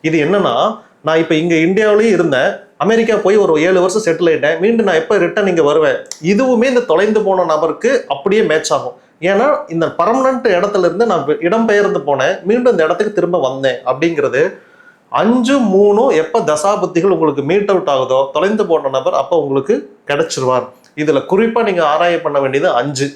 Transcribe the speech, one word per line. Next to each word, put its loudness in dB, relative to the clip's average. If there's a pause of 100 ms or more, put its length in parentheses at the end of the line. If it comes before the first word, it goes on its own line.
இது 0
என்னன்னா, 0 (520)
நான் 2
இப்ப -2
இங்க 0 (120)
இந்தியாவிலேயே 2
இருந்தேன், 0 (320)
அமெரிக்கா 0 (100)
போய் 4
ஒரு 2 (140)
ஏழு 2
வருஷம் -2
செட்டில் 0
ஆயிட்டேன், 0
மீண்டும் 2
நான் 2
எப்ப 0
ரிட்டர்ன் -2
இங்க 2
வருவேன், 2 (360)
இதுவுமே 2
இந்த 2
தொலைந்து 2
போன 0
நபருக்கு -2 (220)
அப்படியே 0 (100)
மேட்ச் -2
ஆகும். -6 (340)
ஏன்னா, 2 (260)
இந்த -2 (140)
பர்மனன்ட் 0 (100)
இடத்துல 0
இருந்து 0
நான் 0
வெ-, -2
இடம்பெயர்ந்து 2
போனேன், 0 (160)
மீண்டும் 2
இந்த 2
இடத்துக்கு -2
திரும்ப 0 (120)
வந்தேன் -2 (140)
அப்படிங்கிறது 0 (720)
அஞ்சு 2 (180)
மூணும் 4
எப்ப -2
தசாபுத்திகள் 0
உங்களுக்கு 0
மீட் 0
அவுட் 0
ஆகுதோ, 0 (180)
தொலைந்து 0
போன 0
நபர் -2
அப்ப -2
உங்களுக்கு -2 (340)
கிடைச்சிருவார். -2 (360)
இதுல 2 (120)
குறிப்பா 0
நீங்க 0 (100)
ஆராய 0
பண்ண -2
வேண்டியது 0 (100)
அஞ்சு -4